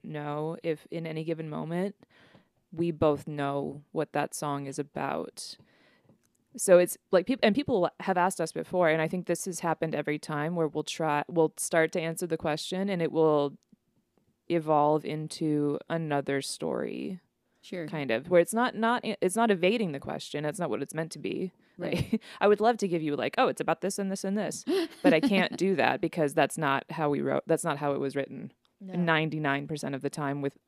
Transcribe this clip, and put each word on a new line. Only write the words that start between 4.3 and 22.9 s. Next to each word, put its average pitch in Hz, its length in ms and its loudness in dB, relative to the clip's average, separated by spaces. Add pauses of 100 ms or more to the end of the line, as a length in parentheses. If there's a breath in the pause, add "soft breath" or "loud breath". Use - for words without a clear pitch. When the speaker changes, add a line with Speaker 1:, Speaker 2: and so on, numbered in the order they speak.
Speaker 1:
song 143 320 -4
is 139 100 -10
about. - 800 -6 (1000 soft breath)
So 190 220 8
it's, 180 220 2 (120)
like, 180 140 6
peop-, 254 160 -2
and 208 140 6
people 226 340 0 (120)
have 185 160 0
asked 180 220 2
us 165 120 -2
before, 170 380 2
and 160 120 4
I 156 60 2
think 180 180 -4
this 175 200 -2
has 180 160 -8
happened 160 340 0
every 147 240 -2
time 156 360 -4
where 160 120 2
we'll 151 160 -4
try, 147 440 -2
we'll 165 300 4
start 160 360 2
to 180 80 -2
answer 165 260 -4
the 165 100 -2
question 185 520 -2
and 180 120 0
it 165 100 0
will 151 460 4 (920)
evolve 151 540 4
into 151 760 -2 (120)
another 143 520 -2
story. - 760 -6 (420)
Speaker 2:
Sure. 175 240 -10
Speaker 1:
Kind 143 260 -4
of, 131 180 -2
where 175 100 8
it's 175 140 4
not, 240 220 0
not, 226 280 0
it's 185 320 -2
not 226 160 4
evading 190 400 2
the 139 80 -6
question. 147 420 -8
That's 151 160 -4
not 170 120 -2
what 107 120 -2
it's 139 120 -8
meant 160 180 -6
to 156 80 -14
be. - 320 -4 (260 soft breath)
Speaker 2:
Right. 175 180 -4 (180)
Speaker 1:
Like, 220 80 0 (100)
<laughs> - 100 -12
I 202 60 6
would 208 140 6
love 226 160 4
to 202 100 -2
give 170 140 0